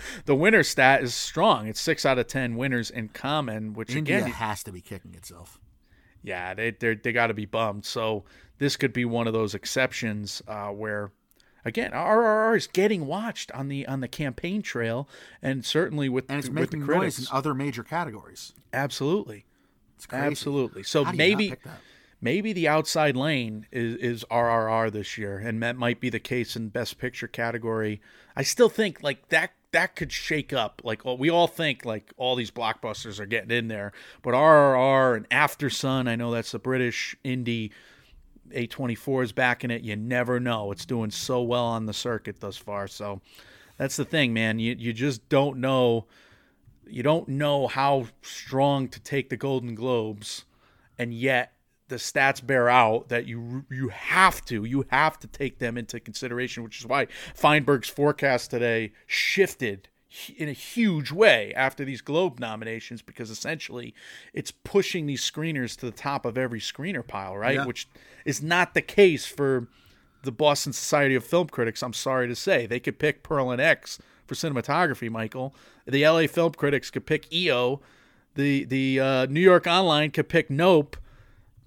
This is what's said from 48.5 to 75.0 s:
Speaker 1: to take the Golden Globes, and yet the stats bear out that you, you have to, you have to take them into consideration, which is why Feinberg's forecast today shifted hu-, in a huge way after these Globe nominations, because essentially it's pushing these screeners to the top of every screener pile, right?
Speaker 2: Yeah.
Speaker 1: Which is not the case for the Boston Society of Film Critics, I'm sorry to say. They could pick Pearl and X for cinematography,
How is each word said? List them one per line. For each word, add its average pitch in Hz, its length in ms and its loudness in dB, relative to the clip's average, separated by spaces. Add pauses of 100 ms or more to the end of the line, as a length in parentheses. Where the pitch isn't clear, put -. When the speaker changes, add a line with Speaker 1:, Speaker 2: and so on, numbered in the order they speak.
Speaker 1:
to - 120 -16
take 135 280 -4
the 131 60 -4
Golden 123 400 -2
Globes, 110 720 -4 (520)
and 120 160 -4
yet 123 380 0 (380)
the 123 80 -8
stats 135 480 0
bear 123 240 4
out 117 400 6
that 120 160 -2
you, 117 440 -8
you 131 200 -4
have - 560 2
to, 107 200 -2
you 127 240 0
have 151 300 4
to 117 80 -18
take - 320 -8
them 120 180 -4
into 117 220 -10
consideration, 120 640 -8
which 110 160 -14
is 113 80 -16
why 127 200 2 (260)
Feinberg's 147 560 4
forecast 143 640 0
today 113 400 0 (140)
shifted - 840 0 (220)
hu-, - 280 -18
in 151 120 -4
a 135 40 -6
huge 165 600 0
way 143 420 4
after 135 300 0
these 131 160 -10
Globe 147 380 -2
nominations, 113 640 -8
because - 280 -14
essentially 120 640 -10 (400)
it's - 180 -8
pushing 185 560 -2
these 135 220 -2
screeners 147 500 -4
to 127 60 -10
the 117 80 -6
top 139 320 -4
of 120 120 -2
every 120 220 -2
screener 160 460 -6
pile, 98 320 -8
right? 120 180 0
Speaker 2:
Yeah. 139 100 -2
Speaker 1:
Which - 220 -8 (380)
is 139 160 -4
not 175 320 2
the 165 80 2
case 185 440 6
for 131 420 -2 (560)
the 135 80 -4
Boston 143 420 2
Society 139 420 2
of 120 100 0
Film 170 220 2
Critics, 113 360 -2
I'm 120 100 -6
sorry 131 360 -2
to 120 60 -6
say. 143 300 0
They 120 160 -2
could - 180 -6
pick 151 240 0
Pearl 135 280 0
and 123 100 0
X - 360 2 (280)
for - 100 -8
cinematography, 143 760 0